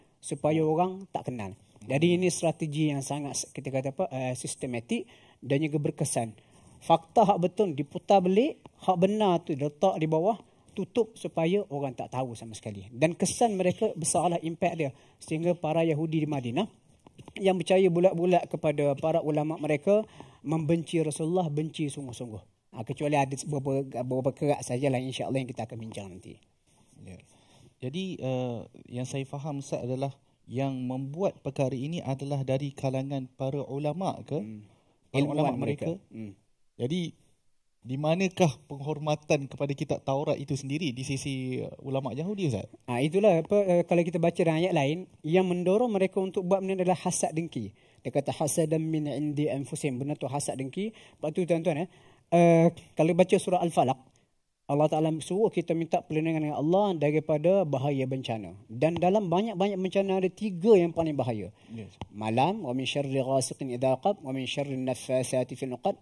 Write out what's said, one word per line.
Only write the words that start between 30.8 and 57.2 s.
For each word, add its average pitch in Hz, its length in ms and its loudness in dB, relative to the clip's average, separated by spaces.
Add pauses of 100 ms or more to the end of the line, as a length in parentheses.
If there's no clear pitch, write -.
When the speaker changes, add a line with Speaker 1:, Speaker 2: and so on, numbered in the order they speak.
Speaker 2:
membuat 139 580 -4
perkara 135 320 0
ini 151 240 -4
adalah 139 400 -4
dari 135 320 -2
kalangan 135 640 -4
para 139 320 -4
ulama 147 560 -4
ke? 143 160 -4
Speaker 1:
Hmm. 107 240 -12 (480)
Speaker 2:
Para 139 80 2
Speaker 1:
Ilmuwan 147 140 0 (100)
Speaker 2:
ulama 131 160 0
Speaker 1:
mereka. 147 320 -2
Speaker 2:
mereka? - 220 -12
Speaker 1:
Hmm. 107 180 -12 (480)
Speaker 2:
Jadi, 160 320 -2 (680)
di 131 160 -6
manakah 165 720 2
penghormatan 147 800 -2
kepada 143 240 -4
kitab - 320 -4
Taurat 143 320 0
itu 143 160 -6
sendiri 139 400 -2
di 123 80 -8
sisi, 131 580 -4
uh, 107 140 -8 (100)
ulama 135 300 -4
Yahudi, 175 400 -2
Ustaz? 95 180 -4 (160)
Speaker 1:
Ah, 123 160 0
itulah 175 380 6
apa, 185 160 0
uh, 180 260 4
kalau 170 220 2
kita 165 180 0
baca 170 140 2
dalam 160 260 2
ayat 180 140 2
lain, 156 340 0 (160)
yang 185 220 4
mendorong 180 420 2
mereka 190 320 2
untuk 190 240 -4
buat 190 160 2
benda 190 140 -2
adalah 180 200 2
hasad - 360 -2
dengki. 156 400 -6 (280)
Dia 123 120 -6
kata, 139 240 -2
"Hasadan 160 480 0
min 156 240 -2
indi 147 400 -2
anfusihim." 139 480 -4
Benar 139 240 -6
tu, 135 80 -6
hasad 135 320 -4
dengki. 185 320 -6
Lepas - 440 -8
tu, 185 80 0
tuan-tuan, 165 400 0
eh, - 40 -8 (440)
uh, 170 360 8 (280)
kalau 160 160 4
baca 180 240 6
surah 180 280 2
Al-Falaq, 147 480 2 (580)
Allah 147 160 4
Ta'ala 156 320 2
suruh 190 320 0
kita 165 240 -2
minta 165 240 0
perlindungan 156 480 0
dengan 139 160 -4
Allah 190 320 4
daripada 156 720 2